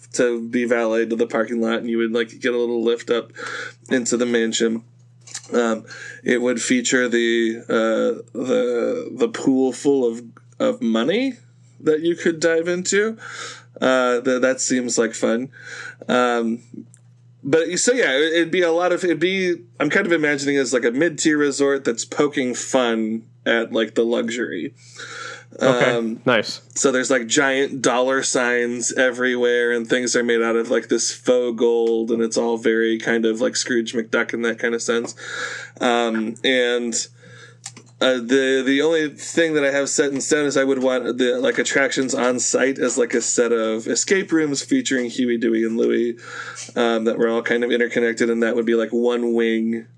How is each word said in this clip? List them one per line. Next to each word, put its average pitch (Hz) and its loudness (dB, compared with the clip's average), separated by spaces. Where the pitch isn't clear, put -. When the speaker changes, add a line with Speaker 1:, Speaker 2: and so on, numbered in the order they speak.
Speaker 1:
to 120 2
be 120 0
valeted 113 2
to 113 0
the 117 2
parking 117 -2
lot, 113 0
and 120 -6
you 117 0
would, 113 0
like, 117 -2
get 120 -2
a 123 -2
little 120 -2
lift 117 -2
up 117 -2
into 123 0
the 120 2
mansion. 113 0
Um, 117 0
it 120 2
would 120 -2
feature 123 2
the, 117 0
uh, 113 0
the, 123 -2
the 123 0
pool 131 0
full 139 2
of, 117 -4
of 123 0
money 151 -2
that 156 2
you 170 -2
could 165 -2
dive 165 0
into. 196 -2
Uh, 127 2
th-, 127 2
that 131 2
seems 123 0
like 113 2
fun. 120 -2
Um, 120 0
but 160 2
so - 2
yeah, 190 2
it, 156 2
it'd 165 2
be 180 2
a 170 4
lot 175 2
of, 175 -2
it'd 170 0
be, 180 0
I'm 147 0
kind 196 2
of 170 2
imagining 147 0
it 139 2
as, 123 0
like, 123 0
a 117 4
mid-tier 151 2
resort 139 0
that's 117 -2
poking 139 -2
fun 113 0
at, 117 0
like, 113 -2
the 117 2
luxury. 117 -4
Speaker 2:
Okay, 127 4
Speaker 1:
Um, 113 -4
Speaker 2:
nice. 117 2
Speaker 1:
so - 2
there's, - 0
like, 123 2
giant 135 0
dollar 127 2
signs 120 0
everywhere, 123 2
and 117 -2
things 123 0
are 123 2
made 117 2
out 117 2
of, 117 0
like, 120 0
this 120 0
faux 123 0
gold, 117 2
and 117 0
it's 113 -2
all 117 0
very 113 2
kind 117 0
of, 110 0
like, 113 -2
Scrooge 117 -2
McDuck 113 -2
in 117 -6
that 113 -2
kind 117 -2
of 117 -4
sense. 117 -4
Um, 117 0
and, 123 0
uh, 131 4
the, 131 2
the 139 2
only 156 2
thing 160 0
that 147 2
I 139 2
have 139 0
set 143 2
in 135 -4
stone 151 2
is 135 0
I 135 4
would 135 2
want 123 0
the, 123 2
like, 123 0
attractions 135 0
on 127 0
site 131 0
as, 123 -2
like, 120 0
a 120 2
set 117 0
of 113 -2
escape 160 0
rooms 151 0
featuring 127 -2
Huey, 120 0
Dewey, 113 0
and 113 -2
Louie, 117 0
um, 117 2
that 113 0
were 117 2
all 117 0
kind 120 0
of 120 -2
interconnected, 117 0
and 117 0
that 113 0
would 117 0
be, 117 2
like, 113 0
one 120 0
wing 113 0